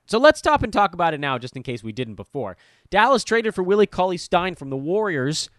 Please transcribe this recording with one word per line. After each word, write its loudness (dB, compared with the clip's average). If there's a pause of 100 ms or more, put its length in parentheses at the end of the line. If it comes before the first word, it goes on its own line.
So -2
let's 6
stop 0
and -8
talk 0
about 0
it -8
now, -4
just -10
in -10
case -8
we -10
didn't -8
before. -10 (320)
Dallas 4
traded 0
for -2
Willie 4
Cauley-Stein -2
from -12
the -4
Warriors. -2